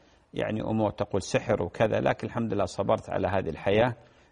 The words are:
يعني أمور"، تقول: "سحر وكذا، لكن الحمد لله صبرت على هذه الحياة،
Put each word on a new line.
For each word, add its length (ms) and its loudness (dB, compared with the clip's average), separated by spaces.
يعني 280 -2
أمور"، 280 0
تقول: 320 -2
"سحر 400 0
وكذا، 380 0
لكن 260 0
الحمد 260 -4
لله 120 0
صبرت 460 -2
على 180 0
هذه 200 0
الحياة، 480 2